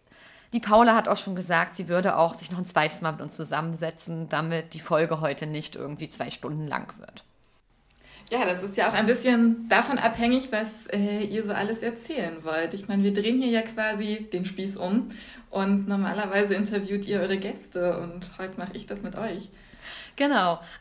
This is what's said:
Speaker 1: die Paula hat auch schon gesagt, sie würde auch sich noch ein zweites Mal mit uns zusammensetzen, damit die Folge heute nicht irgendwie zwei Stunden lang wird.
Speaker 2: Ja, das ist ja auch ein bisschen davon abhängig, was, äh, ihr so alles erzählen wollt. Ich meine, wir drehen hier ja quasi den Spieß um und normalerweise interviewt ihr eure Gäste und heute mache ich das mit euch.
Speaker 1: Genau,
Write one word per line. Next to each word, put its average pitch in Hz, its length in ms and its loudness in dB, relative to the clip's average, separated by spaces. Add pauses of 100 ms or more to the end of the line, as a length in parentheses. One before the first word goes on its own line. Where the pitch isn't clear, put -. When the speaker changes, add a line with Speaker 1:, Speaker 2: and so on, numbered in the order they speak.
(520)
Speaker 1:
die 233 80 0
Paula 226 340 8
hat 226 140 4
auch 208 80 2
schon 190 180 -4
gesagt, 180 420 0
sie 175 120 -6
würde 180 280 2
auch 165 180 4
sich - 160 -12
noch 180 80 -4
ein 185 60 -4
zweites 156 360 0
Mal 160 120 -2
mit 156 80 -12
uns - 160 -10
zusammensetzen, 160 920 -6
damit 160 460 -2
die 156 60 -14
Folge 165 400 2
heute 151 260 -2
nicht 151 300 -6
irgendwie 143 320 -8
zwei - 220 -8
Stunden 151 360 -6
lang - 320 -4
wird. - 260 -20 (1040)
Speaker 2:
Ja, 240 140 0
das 180 180 0
ist 196 140 -8
ja 208 120 4
auch 220 60 0
ein 208 120 2
bisschen 233 640 4
davon 233 300 4
abhängig, 233 520 2
was, 220 380 -4
äh, 208 360 0
ihr 208 200 -2
so 208 80 -2
alles 220 260 -2
erzählen 220 640 -6
wollt. 160 320 -2
Ich 196 140 -8
meine, 196 160 4
wir 202 80 4
drehen 226 280 2
hier 254 100 2
ja 226 120 4
quasi 214 720 -4
den 180 120 -2
Spieß 196 320 -6
um 196 320 0 (420)
und 196 360 2
normalerweise 196 680 2
interviewt 202 520 0
ihr 190 140 0
eure 196 180 0
Gäste 175 640 -2
und 175 380 -10
heute 190 200 -8
mache 185 160 -8
ich 208 120 -12
das 202 160 -10
mit - 140 -8
euch. 202 340 -6 (640)
Speaker 1:
Genau, 208 420 4 (220)